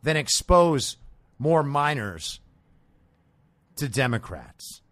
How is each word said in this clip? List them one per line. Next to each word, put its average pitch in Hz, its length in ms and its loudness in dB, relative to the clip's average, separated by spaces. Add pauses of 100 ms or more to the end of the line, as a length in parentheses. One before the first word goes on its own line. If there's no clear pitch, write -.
than 156 140 0
expose 165 800 2 (420)
more 156 240 2
minors 143 760 -2 (1400)
to 147 120 -4
Democrats. 117 1040 -4